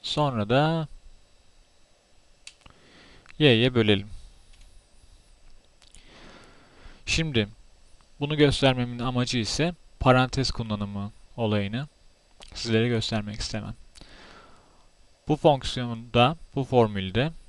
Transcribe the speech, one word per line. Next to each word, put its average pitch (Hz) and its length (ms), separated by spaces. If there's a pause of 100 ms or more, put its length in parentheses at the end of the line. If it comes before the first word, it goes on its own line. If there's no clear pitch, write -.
Sonra 127 460
da 156 400 (2500)
y'ye 127 360
bölelim. 104 340 (3000)
Şimdi 131 360 (720)
bunu 147 160
göstermemin 127 600
amacı 123 400
ise 151 360 (260)
parantez 127 500
kullanımı 104 600 (240)
olayını 107 520 (680)
sizlere 117 340
göstermek 107 520
istemem. 104 340 (1500)
Bu 151 80
fonksiyonda, 123 1000 (180)
bu 139 100
formülde 110 680 (160)